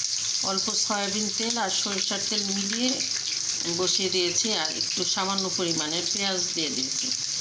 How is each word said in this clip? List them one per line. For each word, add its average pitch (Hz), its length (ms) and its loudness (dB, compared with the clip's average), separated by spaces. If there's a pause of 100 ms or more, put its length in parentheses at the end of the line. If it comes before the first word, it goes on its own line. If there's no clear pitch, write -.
(500)
অল্প 196 160 2 (180)
সয়াবিন 202 440 0 (100)
তেল 233 200 0
আর 196 120 0
সরিষার 196 580 0
তেল 208 140 0 (140)
মিলিয়ে 220 340 0 (880)
বসিয়ে 185 340 2
দিয়েছি, 175 360 2 (160)
আর 156 80 0 (100)
একটু - 240 0 (100)
সামান্য 196 300 0 (140)
পরিমাণে 165 440 0 (100)
পেঁয়াজ 196 280 0 (140)
দিয়ে 156 220 0
দিয়েছি। 127 320 -2 (320)